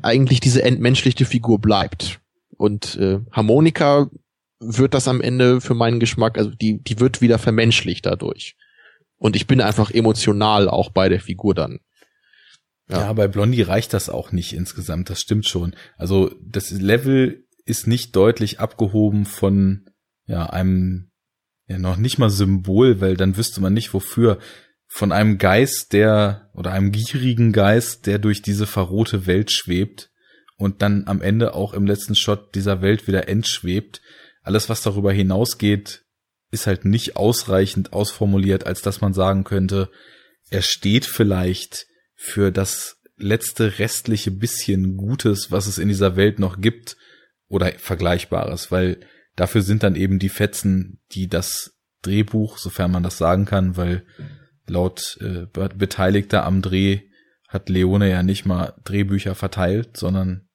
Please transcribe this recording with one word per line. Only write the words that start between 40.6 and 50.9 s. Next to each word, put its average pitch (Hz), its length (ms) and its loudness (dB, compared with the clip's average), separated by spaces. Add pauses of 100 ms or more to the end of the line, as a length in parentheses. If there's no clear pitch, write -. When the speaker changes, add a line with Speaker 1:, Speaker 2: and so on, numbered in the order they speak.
Speaker 2:
steht - 440 0
vielleicht 92 840 -2 (280)
für 98 360 -2
das - 460 -6 (200)
letzte 107 640 -2
restliche - 520 -4
bisschen 95 640 -2
Gutes, 104 560 -2
was 98 160 -2
es 98 100 -6
in 87 100 -2
dieser 95 280 0
Welt 104 240 2
noch 95 220 -4
gibt - 340 -2 (520)
oder 92 300 -2
Vergleichbares, 87 960 -4
weil 92 280 -2 (360)
dafür 87 260 0
sind 104 220 0
dann 95 120 2
eben 95 240 0
die 95 100 -2
Fetzen, 95 720 -2 (100)